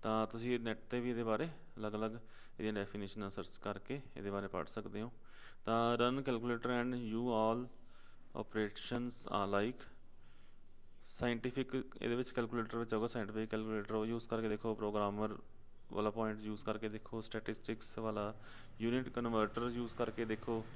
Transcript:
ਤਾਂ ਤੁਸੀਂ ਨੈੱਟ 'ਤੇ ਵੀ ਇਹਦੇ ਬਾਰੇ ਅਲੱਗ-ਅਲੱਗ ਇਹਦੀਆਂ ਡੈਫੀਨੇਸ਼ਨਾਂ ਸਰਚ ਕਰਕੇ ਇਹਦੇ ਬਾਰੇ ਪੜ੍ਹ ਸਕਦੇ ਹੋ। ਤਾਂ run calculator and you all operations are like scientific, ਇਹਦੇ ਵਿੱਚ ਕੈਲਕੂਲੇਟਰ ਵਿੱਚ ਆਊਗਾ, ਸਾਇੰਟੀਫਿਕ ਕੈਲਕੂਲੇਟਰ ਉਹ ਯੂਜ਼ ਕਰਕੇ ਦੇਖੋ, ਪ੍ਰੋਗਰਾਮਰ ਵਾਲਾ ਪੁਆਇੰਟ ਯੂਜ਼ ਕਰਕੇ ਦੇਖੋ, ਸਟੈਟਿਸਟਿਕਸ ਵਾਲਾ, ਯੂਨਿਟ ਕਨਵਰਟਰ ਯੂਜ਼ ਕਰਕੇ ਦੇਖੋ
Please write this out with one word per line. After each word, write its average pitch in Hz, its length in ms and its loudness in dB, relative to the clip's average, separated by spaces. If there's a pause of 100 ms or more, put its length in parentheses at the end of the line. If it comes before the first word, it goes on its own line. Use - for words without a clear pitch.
ਤਾਂ 110 240 6
ਤੁਸੀਂ 117 340 2
ਨੈੱਟ 113 180 0
'ਤੇ 123 220 -2
ਵੀ 123 100 0
ਇਹਦੇ 117 120 2
ਬਾਰੇ 113 260 4 (300)
ਅਲੱਗ-ਅਲੱਗ 107 360 0
ਇਹਦੀਆਂ - 580 -4
ਡੈਫੀਨੇਸ਼ਨਾਂ 101 580 -2
ਸਰਚ - 280 -4
ਕਰਕੇ 104 420 -4 (160)
ਇਹਦੇ 101 140 -2
ਬਾਰੇ 98 180 0
ਪੜ੍ਹ 90 200 -2
ਸਕਦੇ 104 340 -4
ਹੋ। 120 100 -4 (520)
ਤਾਂ 117 320 6
run 123 260 6
calculator 120 480 2 (120)
and 127 120 2
you 117 280 0
all 113 420 4 (760)
operations 113 720 0 (140)
are 101 280 2
like 107 320 2 (1200)
scientific, 123 760 0 (200)
ਇਹਦੇ 117 120 2
ਵਿੱਚ 123 160 0
ਕੈਲਕੂਲੇਟਰ 117 480 0
ਵਿੱਚ 117 160 2
ਆਊਗਾ, 110 120 4
ਸਾਇੰਟੀਫਿਕ 110 440 0
ਕੈਲਕੂਲੇਟਰ 110 440 0
ਉਹ 110 120 4
ਯੂਜ਼ 117 220 -2
ਕਰਕੇ 113 200 2
ਦੇਖੋ, 107 260 2
ਪ੍ਰੋਗਰਾਮਰ 104 640 2 (560)
ਵਾਲਾ 107 180 2
ਪੁਆਇੰਟ 107 300 0
ਯੂਜ਼ 107 240 -4
ਕਰਕੇ 107 240 0
ਦੇਖੋ, 107 320 -6
ਸਟੈਟਿਸਟਿਕਸ - 800 -2
ਵਾਲਾ, 110 360 0 (460)
ਯੂਨਿਟ 123 280 2
ਕਨਵਰਟਰ 117 680 2
ਯੂਜ਼ 120 220 -2
ਕਰਕੇ 113 280 0
ਦੇਖੋ 110 400 0 (120)